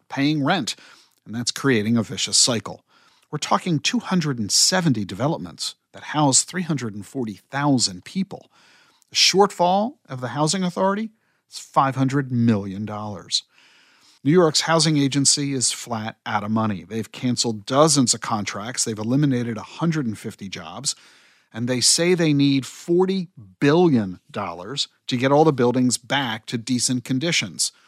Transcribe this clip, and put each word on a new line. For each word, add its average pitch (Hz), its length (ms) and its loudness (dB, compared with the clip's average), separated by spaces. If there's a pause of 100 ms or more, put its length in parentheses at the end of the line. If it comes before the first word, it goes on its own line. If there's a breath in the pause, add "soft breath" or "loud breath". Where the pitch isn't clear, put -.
paying 147 340 0
rent, 147 320 0 (500 loud breath)
and 107 80 -14
that's 117 180 -6
creating 117 440 2
a 113 80 2
vicious 92 340 -4
cycle. - 460 -2 (480 soft breath)
We're 151 60 -4
talking 180 420 0
two 240 200 -4
hundred 151 400 -2
and 101 120 -4
seventy 151 540 2
developments 95 720 -6 (180)
that 95 100 -18
house 143 400 2
three 180 200 -8
hundred 123 300 -4
and 101 120 -12
forty 117 300 -8
thousand 131 680 0
people. - 480 -8 (600 soft breath)
The - 40 -6
shortfall 196 800 4 (160)
of 131 100 -8
the 123 100 -6
housing 156 340 0
authority 196 480 0 (380)
is - 80 -16
five 135 380 0
hundred 135 340 0
million 107 560 0
dollars. 104 580 -6 (840 soft breath)
New - 60 4
York's 170 300 6
housing 160 360 2
agency 139 560 0
is 127 200 -2
flat 113 520 -8
out 107 200 -4
of 104 60 -4
money. 107 340 0
They've 107 260 -8
canceled 117 540 -4
dozens 143 480 4
of 113 80 -10
contracts. 107 640 -6
They've 113 120 -6
eliminated 123 600 0
a 104 40 -12
hundred 156 440 -4
and 107 120 -6
fifty 101 300 -12
jobs, 92 480 -8 (580 soft breath)
and 117 140 -6
they 127 140 -2
say 170 320 2
they 165 200 2
need 139 320 2
forty 185 640 -2 (300)
billion 143 600 4 (120)
dollars 98 560 -8 (200)
to 127 100 -2
get 135 160 2
all 151 100 8
the 160 80 4
buildings 123 460 2
back 123 480 -4
to 127 120 -6
decent 123 460 -2
conditions. 131 680 -4 (140 soft breath)